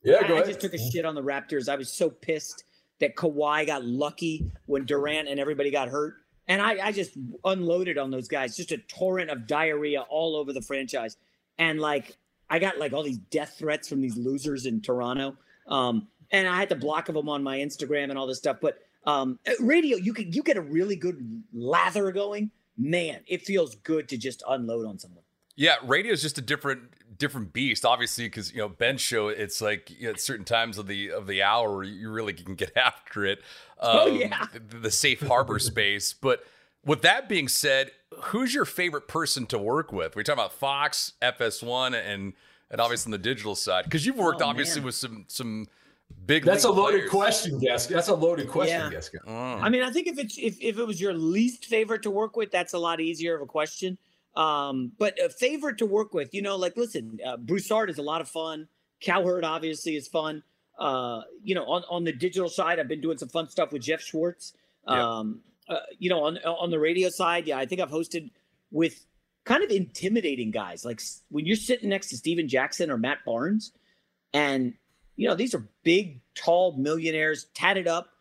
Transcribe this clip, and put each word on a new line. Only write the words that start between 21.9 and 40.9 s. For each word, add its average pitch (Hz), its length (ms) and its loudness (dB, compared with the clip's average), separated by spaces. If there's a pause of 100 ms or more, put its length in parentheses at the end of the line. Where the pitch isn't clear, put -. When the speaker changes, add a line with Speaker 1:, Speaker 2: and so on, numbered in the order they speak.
Speaker 2:
going. 208 380 -2 (260)
Man, 156 520 0
it 175 160 -4
feels 175 320 0
good 156 340 -2
to 131 80 -4
just 123 320 -6
unload 117 380 -2
on 98 100 -10
someone. - 260 -20 (320)
Speaker 3:
Yeah, 147 280 4
radio 175 300 2
is 135 80 0
just 151 160 -4
a 139 40 -8
different, 143 480 -4 (280)
different 131 360 -4
beast, 127 320 0
obviously, 120 440 2
'cause, 104 220 -8
you 110 80 -8
know, 104 100 -2
Ben's 123 320 0
show, 107 260 2
it's 104 340 -4
like, 104 300 -2
you 120 140 -12
know, 113 60 -2
at 98 80 -6
certain 110 260 -4
times 113 320 0
of 104 100 -8
the, 98 240 -4
of 98 160 -4
the 98 160 2
hour, 104 400 4
you 104 260 -10
really 110 240 -4
can 90 220 -10
get 92 180 -4
<laughs> - 40 2
after 117 480 0
it. 98 140 2 (400)
Speaker 2:
Oh, - 300 6
Speaker 3:
Um, - 80 2
Speaker 2:
yeah. - 360 -2
Speaker 3:
the, 113 240 -16
the 113 140 -4
safe 131 300 2
harbor 123 380 2
Speaker 2:
<laughs> - 0 -
Speaker 3:
space. 101 540 0
But 127 300 0 (420)
with 143 160 2
that 214 280 4
being 165 180 0
said, 135 440 2 (320)
who's 247 320 0
your 285 100 2
favorite 170 420 -4
person 143 400 -2
to 123 120 -2
work 131 320 0
with? 85 240 -4
We're 104 80 -2
talking 143 160 0
about 101 140 0
Fox, 139 680 -2